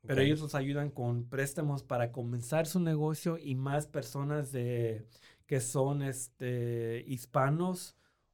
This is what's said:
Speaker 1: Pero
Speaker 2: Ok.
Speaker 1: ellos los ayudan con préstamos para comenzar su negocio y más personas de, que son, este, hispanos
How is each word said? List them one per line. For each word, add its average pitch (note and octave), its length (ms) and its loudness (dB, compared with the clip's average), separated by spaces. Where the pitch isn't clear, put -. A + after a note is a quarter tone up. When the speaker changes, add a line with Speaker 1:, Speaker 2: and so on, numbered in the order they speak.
Speaker 1:
Pero C3 160 4
Speaker 2:
Ok. C#3 60 8
Speaker 1:
ellos D3+ 140 4
los D3+ 140 -6
ayudan C#3+ 360 -2
con A#2+ 380 -2
préstamos C#3 540 -2
para A#2+ 280 0
comenzar B2 560 0
su F3+ 120 2
negocio D#3+ 600 2
y C3+ 160 -4
más C#3 320 0
personas C#3 640 -4
de, A#2+ 560 -2
que C#3 140 2
son, C#3 420 2
este, A#2+ 1040 -4
hispanos D3+ 880 0